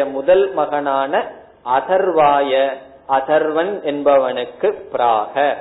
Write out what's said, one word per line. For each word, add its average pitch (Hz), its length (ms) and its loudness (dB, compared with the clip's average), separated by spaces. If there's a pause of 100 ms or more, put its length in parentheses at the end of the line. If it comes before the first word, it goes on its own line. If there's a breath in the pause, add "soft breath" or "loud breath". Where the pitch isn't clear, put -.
முதல் 143 460 2
மகனான 143 720 -2 (480)
அதர்வாய, 147 840 2 (560)
அதர்வன் 156 640 0 (100)
என்பவனுக்கு 139 840 0 (180)
பிராக 120 580 0 (160)